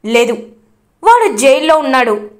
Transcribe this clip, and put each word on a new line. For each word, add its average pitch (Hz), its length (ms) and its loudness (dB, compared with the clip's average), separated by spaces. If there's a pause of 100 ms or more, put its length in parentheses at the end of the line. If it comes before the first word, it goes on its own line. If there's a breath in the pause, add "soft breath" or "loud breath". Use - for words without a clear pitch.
లేదు, 233 280 -2 (680)
వాడు 440 340 2
జైల్లో 302 400 2
ఉన్నాడు. 247 520 -2 (100)